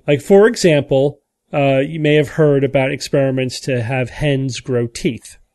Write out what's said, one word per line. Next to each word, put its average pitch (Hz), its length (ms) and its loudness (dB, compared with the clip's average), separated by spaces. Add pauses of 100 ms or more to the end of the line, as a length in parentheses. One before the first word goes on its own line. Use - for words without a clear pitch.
Like, 147 140 0
for 202 260 6
example, 143 720 0 (340)
uh, 139 260 2
you 151 200 -4
may 151 160 2
have 151 140 2
heard 143 340 2
about 135 280 0
experiments 131 720 -2
to 127 220 -4
have 127 260 -4
hens 135 500 -4
grow 120 280 -2
teeth, - 500 -8 (180)